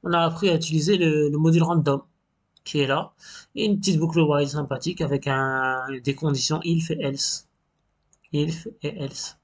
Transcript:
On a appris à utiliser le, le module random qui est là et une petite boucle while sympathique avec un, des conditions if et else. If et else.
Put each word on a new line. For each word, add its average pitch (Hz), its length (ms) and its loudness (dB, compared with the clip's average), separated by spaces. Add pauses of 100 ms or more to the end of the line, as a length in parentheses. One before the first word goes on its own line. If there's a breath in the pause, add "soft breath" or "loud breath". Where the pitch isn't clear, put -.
On 175 100 -4
a 170 80 2
appris 170 280 0
à 175 60 4
utiliser 160 420 2
le, 151 320 4
le 147 100 0
module 160 240 6
random 156 400 2 (600)
qui - 160 -4
est 139 80 2
là 147 260 0 (420 loud breath)
et 220 120 -2
une 202 120 2
petite 185 200 2
boucle 165 220 2
while 147 280 4
sympathique 143 540 -4
avec 139 240 -2
un, 131 600 -2 (160)
des 139 120 -2
conditions 147 480 -2
if 165 280 -2
et 156 120 -4
else. - 440 -4 (880)
If 151 340 -4 (160)
et 151 200 -8
else. - 420 -12